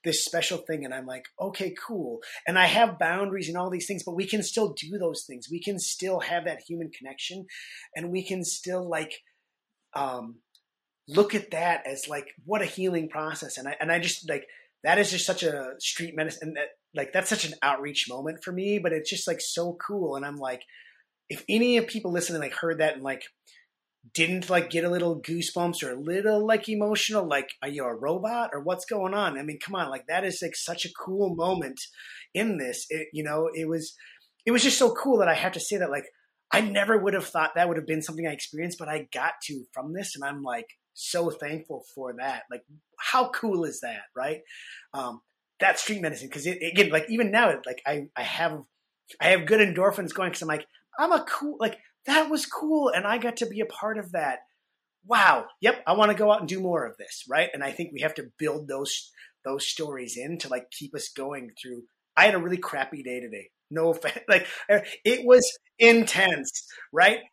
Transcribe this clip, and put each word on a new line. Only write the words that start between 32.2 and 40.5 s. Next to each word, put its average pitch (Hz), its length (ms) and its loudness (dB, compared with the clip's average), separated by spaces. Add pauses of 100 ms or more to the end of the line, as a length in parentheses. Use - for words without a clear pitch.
in 208 240 0
this. 127 320 -6
It, 156 240 -4
you 151 100 -6
know, 156 300 0
it 160 140 -4
was, 160 280 -4 (500)
it 226 60 2
was 240 120 4
just 269 160 4
so 240 140 6
cool 254 260 4
that 180 80 6
I 160 80 6
have 175 180 -2
to 170 60 -8
say - 180 -4
that, 170 140 0
like, 139 140 -4 (460)
I 208 100 4
never 202 360 2
would 190 180 2
have 185 120 -2
thought 160 280 0
that 175 120 4
would 170 100 0
have 156 100 -6
been 160 140 0
something 160 240 -8
I 156 60 -2
experienced, 170 480 -8
but 156 100 -10
I 151 240 -6
got 139 200 -2 (140)
to 139 260 -10
from 143 200 -8
this. 185 220 -8
And 139 80 -10
I'm, 139 200 -6
like, 120 240 -6 (260)